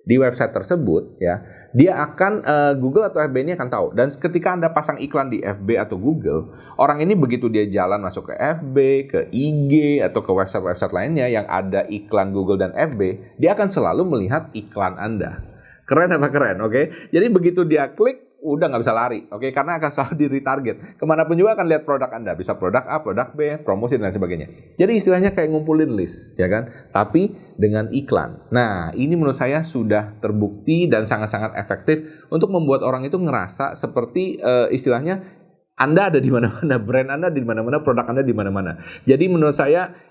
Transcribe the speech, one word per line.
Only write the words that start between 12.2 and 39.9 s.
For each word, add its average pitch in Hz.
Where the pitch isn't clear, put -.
Google 98
dan 95
F 147
B, 95
dia 160
akan 208
selalu 139
melihat 120
iklan 98
Anda. 104
Keren 170
apa 147
keren, 131
oke? 123
Jadi 190
begitu 175
dia 147
klik, -
udah 156
nggak 120
bisa 117
lari, 113
oke? 127
Karena 156
akan 151
selalu 143
<laughs> -
di 147
retarget. 135
Kemanapun 156
juga 214
akan 196
lihat 156
produk 135
Anda. 110
Bisa 92
produk 98
A, 151
produk 107
B, 147
promosi, 113
dan 107
lain 92
sebagainya. 87
Jadi 196
istilahnya 190
kayak 185
ngumpulin 156
list, -
ya 90
kan? 117
Tapi 160
dengan 107
iklan. 104
Nah, 101
ini 151
menurut 147
saya 139
sudah 107
terbukti 110
dan 110
sangat-sangat 107
efektif 101
untuk 165
membuat 151
orang 127
itu 175
ngerasa 143
seperti, 139
eh, 123
istilahnya 143
Anda 170
ada 147
di 127
mana-mana, 127
<laughs> -
brand 131
Anda 170
di 147
mana-mana, 117
produk 120
Anda 131
di 117
mana-mana. 98
Jadi 151
menurut 151
saya 175